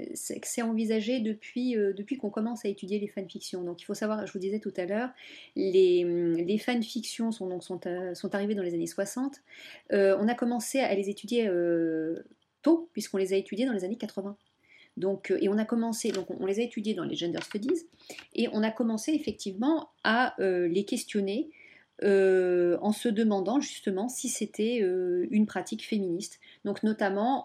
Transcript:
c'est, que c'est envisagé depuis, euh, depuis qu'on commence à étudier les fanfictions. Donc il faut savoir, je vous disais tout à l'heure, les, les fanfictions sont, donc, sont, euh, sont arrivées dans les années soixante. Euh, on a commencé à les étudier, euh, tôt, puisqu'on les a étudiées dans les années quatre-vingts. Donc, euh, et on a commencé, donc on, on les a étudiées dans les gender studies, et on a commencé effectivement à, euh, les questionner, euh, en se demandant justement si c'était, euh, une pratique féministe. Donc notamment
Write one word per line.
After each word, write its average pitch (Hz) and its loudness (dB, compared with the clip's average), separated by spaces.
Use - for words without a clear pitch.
c'est, - -8
que - -10
c'est 247 -4
envisagé 226 0
depuis, 226 -2
euh, 196 2
depuis 208 -6
qu'on 208 -4
commence 220 -4
à - 0
étudier 202 -4
les 202 -4
fanfictions. 185 -8
Donc 175 -8
il - -20
faut 202 -6
savoir, 214 -4
je - -12
vous 196 -6
disais 196 -2
tout 202 -6
à 180 -2
l'heure, 220 -2
les, 180 6
les 175 2
fanfictions 226 -2
sont, 190 -6
donc, 180 -6
sont, 180 -8
euh, 180 -4
sont 190 -6
arrivées 202 0
dans 196 -2
les 175 -2
années 170 -2
soixante. 247 -4
Euh, 196 6
on 208 2
a 240 2
commencé 240 0
à 214 2
les 196 0
étudier, 220 0
euh, 165 2
tôt, 330 4
puisqu'on - -6
les 190 0
a 196 4
étudiées 196 0
dans 269 0
les 185 -2
années 208 -4
quatre-vingts. 202 -8
Donc, 190 -2
euh, 185 4
et 196 2
on 208 2
a 220 2
commencé, 226 -2
donc 185 -4
on, - -6
on 185 -4
les 196 0
a 240 0
étudiées 220 -4
dans 175 -4
les 156 -2
gender 170 -4
studies, 262 -2
et 226 0
on 214 2
a 220 2
commencé 226 0
effectivement 247 0
à, 240 2
euh, 180 2
les 196 2
questionner, 214 -2
euh, 185 4
en 214 2
se - 0
demandant 208 2
justement 208 -2
si 254 -6
c'était, 220 0
euh, 180 2
une 214 6
pratique 208 -6
féministe. 190 -2
Donc 202 -4
notamment 214 0